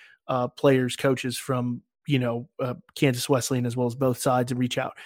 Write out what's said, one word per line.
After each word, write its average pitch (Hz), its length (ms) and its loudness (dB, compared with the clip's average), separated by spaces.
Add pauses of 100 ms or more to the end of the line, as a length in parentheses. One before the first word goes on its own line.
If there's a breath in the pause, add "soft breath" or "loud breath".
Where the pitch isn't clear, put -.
(280 loud breath)
uh, 127 200 0
players, 131 480 4
coaches 131 400 0
from, 123 460 -4 (240)
you 143 120 2
know, 120 300 -2 (120)
uh, 123 140 -4 (200)
Kansas 127 340 2
Wesleyan, 123 380 0
as 117 100 -4
well 123 100 0
as 120 80 -4
both 131 240 0
sides, 127 320 0
and 123 80 -4
reach 127 200 -2
out - 280 -6